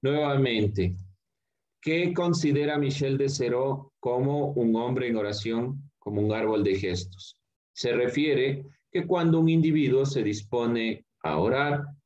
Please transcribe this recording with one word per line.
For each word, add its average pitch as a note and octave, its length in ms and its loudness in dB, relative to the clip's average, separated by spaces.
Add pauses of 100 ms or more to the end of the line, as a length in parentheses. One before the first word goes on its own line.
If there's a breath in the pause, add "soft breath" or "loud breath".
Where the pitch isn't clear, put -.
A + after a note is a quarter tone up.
Nuevamente, A#2+ 920 2 (840)
¿qué E3+ 320 0
considera D3+ 640 0
Michel C#3 400 -2
de C#3 120 0
Sero C3+ 720 -4
como C#3 520 -2
un A#2 240 2
hombre B2 320 -2
en A2+ 80 0
oración, A2+ 840 -4
como G#2 220 -4
un G#2+ 120 0
árbol G#2+ 320 0
de G2 100 2
gestos? F#2 680 -6 (320)
Se A#2+ 200 -2
refiere C3 720 0 (260 loud breath)
que F3 160 -4
cuando E3 340 4
un D#3+ 80 4
individuo D3+ 580 4
se C#3 160 -2
dispone A2+ 840 -2 (160)
a D#2 160 -2
orar C#3 460 0 (220)